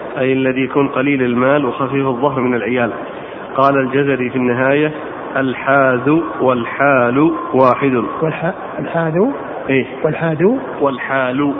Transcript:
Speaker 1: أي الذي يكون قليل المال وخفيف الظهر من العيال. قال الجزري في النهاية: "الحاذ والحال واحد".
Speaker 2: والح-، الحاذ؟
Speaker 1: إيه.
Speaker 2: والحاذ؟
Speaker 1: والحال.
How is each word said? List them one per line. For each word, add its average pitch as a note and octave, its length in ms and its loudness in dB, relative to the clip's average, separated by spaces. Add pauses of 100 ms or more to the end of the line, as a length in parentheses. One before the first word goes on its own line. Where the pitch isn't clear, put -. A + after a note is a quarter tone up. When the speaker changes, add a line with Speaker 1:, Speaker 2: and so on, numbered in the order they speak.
(180)
Speaker 1:
أي C3 160 2
الذي C3 280 0
يكون C3+ 260 0
قليل C3+ 360 0
المال C3 420 2
وخفيف C3+ 420 -2
الظهر C3+ 340 0
من B2 140 2
العيال. A#2 360 0 (640)
قال C#3 240 4
الجزري C3 500 0
في A2+ 60 -4
النهاية: C3 560 2 (460)
"الحاذ C3+ 840 2 (220)
والحال B2+ 920 2 (220)
واحد". C3 500 2 (180)
Speaker 2:
والح-، - 580 -6
الحاذ؟ E3 340 -2 (560)
Speaker 1:
إيه. C3+ 160 2 (180)
Speaker 2:
والحاذ؟ D#3+ 420 0 (360)
Speaker 1:
والحال. C3+ 800 0